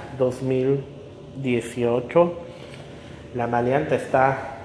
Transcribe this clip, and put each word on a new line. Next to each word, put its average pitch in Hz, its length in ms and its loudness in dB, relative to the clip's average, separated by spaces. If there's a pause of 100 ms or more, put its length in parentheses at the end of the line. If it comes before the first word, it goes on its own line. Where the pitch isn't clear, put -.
(200)
dos 127 240 2
mil 131 400 2 (520)
dieciocho. 123 1000 2 (1000)
La 117 140 -2
Malianta 127 480 2
está 135 420 4 (280)